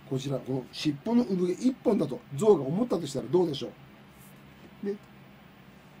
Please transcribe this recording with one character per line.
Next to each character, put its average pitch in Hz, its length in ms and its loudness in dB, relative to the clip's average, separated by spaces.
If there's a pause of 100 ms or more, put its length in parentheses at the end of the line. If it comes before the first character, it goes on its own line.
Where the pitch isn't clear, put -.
こ 135 100 -2
ち 139 120 -6
ら、 131 80 -2
こ 127 140 -8
の 131 200 -4
尻 147 320 -2
尾 226 100 0
の 240 100 6
産 185 220 0
毛 180 60 0
一 247 200 0
本 233 260 0
だ 151 80 0
と 120 140 -8 (160)
象 208 200 6
が 143 60 0
思 170 220 -2
っ - 20 0
た 214 120 0
と 165 80 -6
し 139 60 -8
た 131 80 -4
ら 117 100 -6
ど 175 140 4
う - 20 2
で 151 80 -4
し 135 80 -8
ょ 107 80 -8 (1120)
う。 - 20 -6
ね。 202 100 -4 (1040)